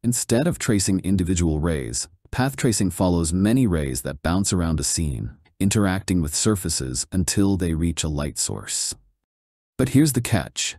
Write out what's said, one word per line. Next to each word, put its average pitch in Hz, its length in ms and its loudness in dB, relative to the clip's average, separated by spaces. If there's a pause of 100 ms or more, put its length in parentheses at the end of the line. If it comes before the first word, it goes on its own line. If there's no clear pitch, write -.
Instead 120 460 0
of - 120 -2
tracing 98 420 2
individual 85 580 2
rays, 71 480 -2 (220)
path 135 260 -2
tracing 107 340 0
follows 87 420 2
many 107 360 4
rays 71 340 0
that 69 220 -8
bounce 92 280 0
around 82 280 0
a 69 40 -4
scene, 64 460 -4 (300)
interacting 95 600 2
with 73 140 -2
surfaces 80 800 -2
until 98 460 2
they 85 180 0
reach 82 280 0
a 85 40 -2
light 71 320 -4
source. - 560 -6 (840)
But 131 120 0
here's 143 240 4
the 123 80 2
catch. - 580 -2